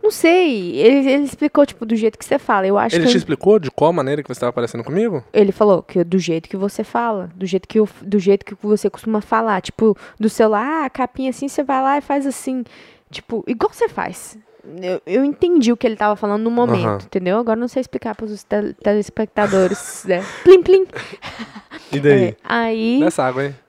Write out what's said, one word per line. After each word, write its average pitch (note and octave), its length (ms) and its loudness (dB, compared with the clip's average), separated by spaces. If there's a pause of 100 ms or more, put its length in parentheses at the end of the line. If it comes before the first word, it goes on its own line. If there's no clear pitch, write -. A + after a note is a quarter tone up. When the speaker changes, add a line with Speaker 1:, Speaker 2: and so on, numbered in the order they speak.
Speaker 1:
Não G#4+ 80 4
sei. D#4 680 2
Ele, C4+ 320 6
ele C#4+ 120 2
explicou, - 400 2
tipo, - 220 -8
do A3 80 -2
jeito G#3+ 240 -2
que - 60 -18
você C#4 120 -2
fala. G3+ 300 0
Eu G3+ 100 2
acho - 200 0
Speaker 2:
Ele E3+ 80 2
Speaker 1:
que B3 60 4
Speaker 2:
te A#3+ 40 4
Speaker 1:
eu B3 40 4
Speaker 2:
explicou F#3+ 420 2
de C#3 100 -8
qual D#3 220 2
maneira D3 280 -2
que C#3 140 -12
você - 60 -12
tava A#2+ 120 -2
parecendo A#2+ 300 -6
comigo? F3 400 -4 (100)
Speaker 1:
Ele G3+ 200 4
falou G3+ 280 4
que - 220 -4
do E3+ 160 0
jeito E3 300 -4
que - 80 -10
você G3+ 260 -6
fala, G#3+ 540 -4
do F#3 100 -8
jeito F#3 220 -4
que A3 100 -2
eu, G#3 100 2 (120)
do G3+ 180 -2
jeito G3 260 2
que G3+ 160 -16
você G#3 300 0
costuma A3 300 -6
falar, A3 400 -2
tipo, - 360 0 (220)
do G#3+ 100 0
celular, G#3+ 360 2
ah, D4+ 220 -4
a C4 40 -6
capinha C4 400 -6
assim, C#4 160 -8
você C#4+ 160 -4
vai C4 180 -2
lá C4+ 180 2
e - 20 -2
faz C#4 260 -2
assim. C4 380 -6 (480)
Tipo, - 340 -10
igual B3+ 260 -2
você A#4 160 -2
faz. - 480 -10 (440)
Eu, F3+ 260 -6
eu A3+ 180 2
entendi D4 480 2
o A#3 40 2
que C4 100 -4
ele A3 100 -2
tava G#3 200 0
falando G#3 260 -2
no A3+ 80 -2
momento, A#3 360 0
Speaker 2:
Aham. G#2 180 -2
Speaker 1:
entendeu? F#3 340 -2
Agora A3+ 200 -2
não A#3+ 100 -6
sei C4 120 -4
explicar - 360 -8
pros G#3 280 -12
tel-, G#3 300 -4
telespectadores, G3+ 1300 -2
<laughs> - 40 -14
né? F#3 180 -2 (200)
Plim, F4+ 200 10
plim. F#4+ 220 4 (1040)
Speaker 2:
E C#3+ 80 -2
daí? C#3 280 6
Speaker 1:
É, G#2+ 160 -8
aí A3+ 560 0
Speaker 2:
Dá D4+ 60 2
essa - 180 -2
água, C3 200 -2
hein? C#3+ 120 -8 (120)